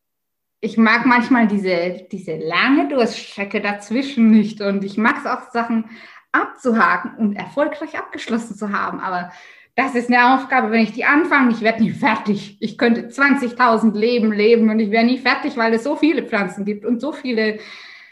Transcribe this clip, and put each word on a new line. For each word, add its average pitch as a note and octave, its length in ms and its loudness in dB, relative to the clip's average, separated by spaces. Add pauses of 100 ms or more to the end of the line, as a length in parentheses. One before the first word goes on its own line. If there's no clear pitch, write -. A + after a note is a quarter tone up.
(600)
ich G#3+ 180 -4
mag A3+ 280 2
manchmal A#3+ 420 4
diese, F#3 640 -2
diese F3 240 -10
lange G#3 540 0
Durststrecke G#3+ 720 -4
dazwischen A3 680 0
nicht G#3+ 280 4
und G3+ 240 -2
ich G3 140 -6
mag's C#4 280 0
auch, - 280 -6
Sachen A#3 320 -2 (480)
abzuhaken A3+ 800 -2
und G#3 220 -2
erfolgreich D4+ 600 -6
abgeschlossen A#3 600 -8
zu G3+ 160 -6
haben, F#3+ 260 -6
aber F3+ 320 -6 (440)
das C4+ 200 -2
ist A#3+ 120 -2
eine B3 280 6
Aufgabe, B3+ 340 0
wenn A3+ 140 2
ich G#3 80 -2
die B3 120 -8
anfange, C#4 480 4
ich G#3+ 100 -2
werd A3+ 180 0
nie G3+ 100 2
fertig. G#3+ 720 -2
Ich - 180 -8
könnte A#3 320 0
zwanzigtausend A#3+ 840 2
Leben A3 360 2
leben A3 380 4
und A3 100 2
ich G#3 120 0
wär A3+ 120 2
nie B3 140 2
fertig, C4 400 -2
weil A3+ 160 0
es A3+ 100 -2
so D4 120 -2
viele D4 260 0
Pflanzen G3 420 -4
gibt G#3 220 -6
und A#3 160 -2
so C#4+ 100 -6
viele, A3 460 -4 (540)